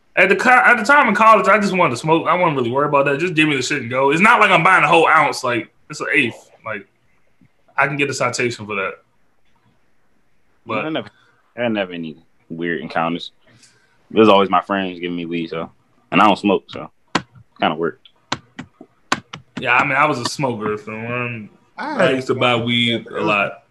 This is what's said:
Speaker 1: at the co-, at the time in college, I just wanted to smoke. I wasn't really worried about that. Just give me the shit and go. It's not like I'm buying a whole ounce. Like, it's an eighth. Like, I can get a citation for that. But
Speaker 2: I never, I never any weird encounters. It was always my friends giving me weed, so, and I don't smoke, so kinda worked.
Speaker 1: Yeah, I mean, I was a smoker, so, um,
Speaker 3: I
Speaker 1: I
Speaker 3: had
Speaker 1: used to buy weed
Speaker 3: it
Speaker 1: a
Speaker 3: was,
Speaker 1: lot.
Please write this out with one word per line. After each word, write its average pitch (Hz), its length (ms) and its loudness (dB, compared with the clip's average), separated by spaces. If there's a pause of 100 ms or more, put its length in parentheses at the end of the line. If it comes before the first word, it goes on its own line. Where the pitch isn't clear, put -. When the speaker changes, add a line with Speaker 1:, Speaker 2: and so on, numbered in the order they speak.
(140)
Speaker 1:
at 185 140 2
the 196 80 2
co-, 220 140 -2
at 240 260 6
the 220 80 -2
time 277 240 4
in 208 80 0
college, 220 320 6
I 202 100 6
just 190 180 -2
wanted 170 140 2
to 120 60 -4
smoke. 160 320 0
I 160 80 2
wasn't 170 220 0
really 117 120 -2
worried 143 200 0
about 139 160 2
that. 143 120 0
Just 170 160 -4
give 156 140 2
me 147 80 -2
the 127 60 -2
shit 139 200 -6
and 117 80 -10
go. 135 220 0
It's 160 80 0
not 226 180 4
like 208 140 4
I'm 165 100 4
buying 175 220 4
a 147 40 2
whole 165 200 4
ounce. 143 340 2
Like, 120 300 -4 (160)
it's 151 120 -14
an 147 120 -8
eighth. 123 380 -2 (140)
Like, 104 220 -12 (880)
I 139 120 2
can 147 80 -8
get 143 120 -2
a 131 60 -6
citation 120 520 -4
for 104 100 -8
that. 95 220 -6 (1700)
But 110 200 -6
Speaker 2:
I 156 60 -8
never, 135 180 -8 (480)
I 120 120 -2
never 101 240 -4
any 80 240 -12 (320)
weird 85 320 -6
encounters. 82 520 -4 (800)
It - 80 0
was 110 100 8
always 98 220 6
my 90 100 2
friends 92 400 -4
giving 87 160 -6
me 87 100 -6
weed, 85 240 -6
so, 82 200 -8 (400)
and - 100 2
I 104 60 6
don't 95 120 2
smoke, 98 300 0
so 73 220 -14 (720)
kinda 82 160 0
worked. 82 320 -6 (1500)
Speaker 1:
Yeah, 123 160 0
I 135 80 2
mean, 139 120 -2
I 147 100 2
was 143 120 -2
a 120 60 -8
smoker, 107 540 -6
so, 110 140 -16
um, 117 580 -10 (260)
Speaker 3:
I 285 180 -10
Speaker 1:
I 208 120 2
Speaker 3:
had 139 100 0
Speaker 1:
used 127 120 -8
to 131 60 0
buy 120 220 2
weed 117 500 -2
Speaker 3:
it - 40 -
Speaker 1:
a - 40 -12
Speaker 3:
was, 101 100 -4
Speaker 1:
lot. 104 460 -2